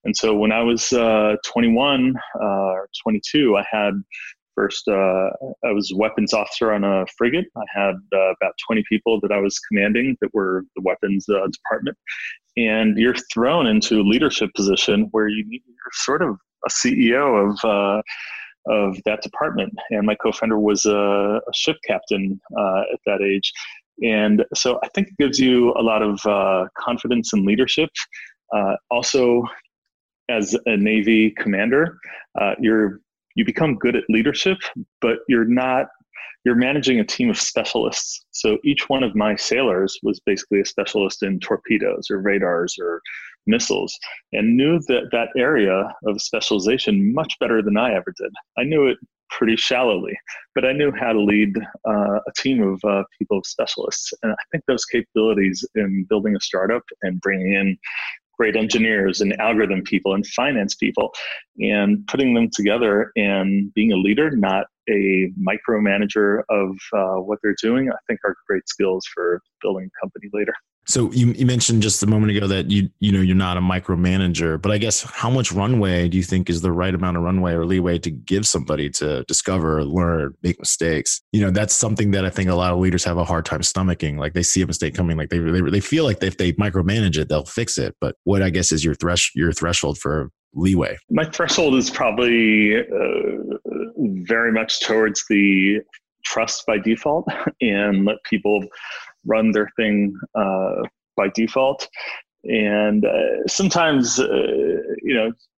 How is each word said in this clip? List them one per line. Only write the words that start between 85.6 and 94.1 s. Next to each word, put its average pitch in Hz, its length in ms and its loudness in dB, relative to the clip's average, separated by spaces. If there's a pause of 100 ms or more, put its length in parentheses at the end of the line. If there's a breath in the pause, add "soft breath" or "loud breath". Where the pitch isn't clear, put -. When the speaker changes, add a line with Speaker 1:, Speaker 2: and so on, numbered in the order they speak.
Speaker 2:
they 87 200 0
feel 156 240 0
like 104 180 0
if 95 140 -2
they 87 160 0
micromanage 95 640 0
it, 71 100 -4
they'll 76 160 0
fix - 320 -6
it. - 240 -4
But - 220 -4
what, 95 180 2
I 92 80 2
guess, 87 220 0
is 80 120 0
your 78 120 0
thresh-, 87 400 -2
your 82 160 2
threshold 82 480 -2
for 71 320 -4 (240)
leeway? 90 420 0 (140)
Speaker 1:
My 160 140 0
threshold 160 500 0
is 123 160 0
probably, 110 880 2
uh, - 800 -4 (640)